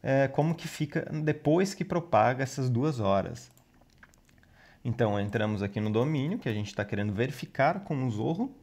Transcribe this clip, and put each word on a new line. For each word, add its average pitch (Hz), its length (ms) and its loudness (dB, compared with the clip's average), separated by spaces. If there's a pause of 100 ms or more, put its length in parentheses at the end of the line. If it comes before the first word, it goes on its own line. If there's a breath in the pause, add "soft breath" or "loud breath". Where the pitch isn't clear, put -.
é, 135 260 2
como 151 260 0
que 165 140 -10
fica - 400 -4 (160)
depois 156 480 2
que - 120 -6
propaga 127 580 2
essas 127 260 -2
duas 123 320 0
horas. 98 500 0 (1300 soft breath)
Então, 110 340 2
entramos 104 440 0
aqui 101 180 -4
no 107 100 0
domínio, 143 480 0
que - 100 -6
a 110 60 -2
gente 104 200 -6
tá 104 100 -4
querendo 104 280 -2
verificar 143 680 -2
com 135 260 -4
o 120 40 0
Zorro 160 520 -2